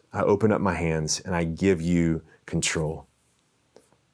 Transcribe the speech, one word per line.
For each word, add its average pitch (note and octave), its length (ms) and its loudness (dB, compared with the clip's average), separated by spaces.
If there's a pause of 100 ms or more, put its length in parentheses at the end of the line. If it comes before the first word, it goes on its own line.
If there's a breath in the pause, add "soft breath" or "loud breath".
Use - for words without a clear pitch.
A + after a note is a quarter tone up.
(120)
I G#2 100 -2
open G#2+ 300 4
up G2 80 0
my F#2+ 140 0
hands D#2+ 460 -2
and F#2 140 -6
I E2+ 100 0
give E2 380 0
you E2+ 400 2 (240 soft breath)
control"? D#2+ 600 -4 (1040)